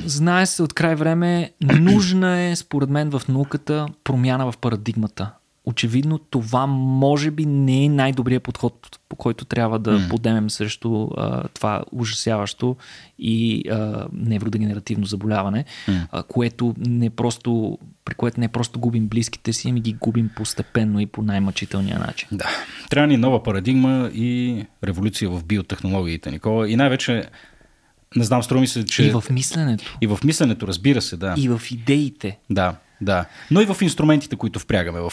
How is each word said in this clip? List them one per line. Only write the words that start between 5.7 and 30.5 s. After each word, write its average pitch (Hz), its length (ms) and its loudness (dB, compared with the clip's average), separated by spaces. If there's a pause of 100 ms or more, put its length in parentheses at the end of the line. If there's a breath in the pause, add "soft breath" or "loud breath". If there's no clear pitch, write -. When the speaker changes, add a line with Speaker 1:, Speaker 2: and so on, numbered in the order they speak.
Speaker 1:
това 127 480 -2
може 139 640 2
би 151 140 -2
не 139 400 4
е 147 40 4
най-добрият 131 540 2
подход, - 560 -6 (100)
по - 60 -12
който - 300 -4
трябва 113 340 0
да 107 120 0
Speaker 2:
М. 101 180 4
Speaker 1:
подемем 113 400 2
срещу, 107 580 -2
а, 120 400 -4
това - 440 -4
ужасяващо 113 840 -4 (440 loud breath)
и, 113 500 0
а, 107 440 -4
невродегенеративно 107 920 -2
заболяване, 104 600 -2 (220 loud breath)
Speaker 2:
М. 90 240 0
Speaker 1:
а, 85 120 -6
което 117 560 -2
не 120 300 0
просто, 117 680 -2 (280)
при - 100 -8
което 120 240 -2
не 117 80 0
просто 120 320 -4
губим 117 280 0
близките 113 460 -2
си, - 160 -4
ами 123 120 0
ги 113 120 -4
губим 113 420 0
постепенно 107 640 -2
и 104 60 0
по - 160 -8
най-мъчителния 98 800 -2
начин. - 320 -6
Speaker 2:
Да. 101 140 -6 (440 loud breath)
Трябва 143 180 2
ни 143 100 4
нова 123 260 4
парадигма 127 680 2
и 123 500 -2 (200)
революция 98 460 -2
в 90 160 -4
биотехнологиите, 92 840 -2
Никола. 110 380 0
И 110 60 0
най-вече, 127 500 0 (880 soft breath)
не 117 80 4
знам, 117 200 2
струва 131 180 2
ми 131 60 4
се, 117 180 -2
че - 180 2
Speaker 1:
И 139 80 6
в 117 200 0
мисленето. 131 720 -2
Speaker 2:
И 113 60 2
в 104 160 0
мисленето, 135 440 2